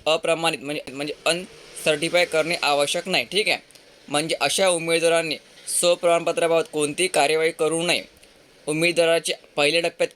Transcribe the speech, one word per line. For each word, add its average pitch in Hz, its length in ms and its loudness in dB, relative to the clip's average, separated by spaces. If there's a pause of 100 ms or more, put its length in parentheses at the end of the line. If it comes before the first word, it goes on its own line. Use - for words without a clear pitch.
अप्रमाणित 165 520 0
म्हणजे, 143 340 -10
म्हणजे 143 220 -8 (120)
अनसर्टिफाय 165 1000 -2
करणे 160 380 0
आवश्यक 147 460 0
नाही, 151 160 0
ठीक 185 240 -2
आहे. 131 100 0 (500)
म्हणजे 151 320 -2
अशा 185 280 0
उमेदवारांनी 165 680 0 (340)
स्वप्रमाणपत्राबाबत 170 1000 2
कोणतीही 151 360 -2
कार्यवाही 160 420 2
करू 165 320 -2
नये. 156 200 0 (640)
उमेदवाराचे 165 680 2 (240)
पहिल्या 151 240 2
टप्प्यात 170 360 -2